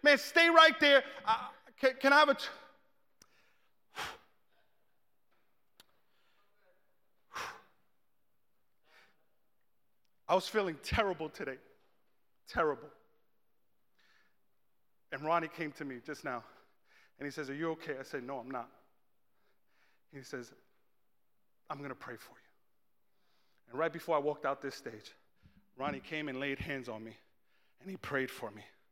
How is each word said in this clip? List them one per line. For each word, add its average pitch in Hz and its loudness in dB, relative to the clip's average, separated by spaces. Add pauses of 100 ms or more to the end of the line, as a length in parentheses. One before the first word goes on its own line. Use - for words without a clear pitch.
Man, 285 8
stay 339 4
right 320 10
there. 285 8 (240)
Uh, 220 2 (460)
can, 262 4
can 277 6
I 294 10
have 294 8
a 277 4
t-, - -4
tr- - -20 (4000)
I 170 4
was 185 0
feeling 190 -2
terrible 180 0
today. 143 -8 (880)
Terrible. 151 -2 (2250)
And 143 -10
Ronnie 160 0
came 156 -8
to 151 -12
me 135 -10 (100)
just 151 -10
now, 123 -6 (720)
and 143 -8
he 139 -6
says, 143 -8
"Are 139 -6
you 165 -4
okay?" 156 -8
I 131 -12
said, 131 -8
"No, 131 -10
I'm 123 -12
not." 123 -8 (1400)
He 139 -16
says, 123 -12 (1160)
"I'm 143 -10
gonna 135 -10
pray 120 -14
for - -20
you." - -20 (1300)
And 123 -8
right 160 0
before 165 -4
I 147 4
walked 143 -2
out 139 -2
this 135 -8
stage, - -14 (640)
Ronnie 139 -4
came 151 -6
and 131 -6
laid 139 -4
hands 135 -8
on 110 -8
me, 110 -14 (640)
and 190 -14
he 190 -10
prayed 131 -4
for 110 -10
me. 104 -18 (300)